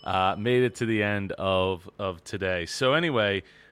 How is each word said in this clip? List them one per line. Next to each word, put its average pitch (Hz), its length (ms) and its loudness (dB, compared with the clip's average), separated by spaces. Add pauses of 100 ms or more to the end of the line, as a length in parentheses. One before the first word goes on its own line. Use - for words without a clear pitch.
uh, 95 340 2
made 123 240 2
it 120 140 0
to 120 100 -2
the 110 160 2
end 104 300 -2
of, 92 640 0
of 92 240 -6
today. 92 440 -4
So 131 280 0
anyway, 113 480 2 (300)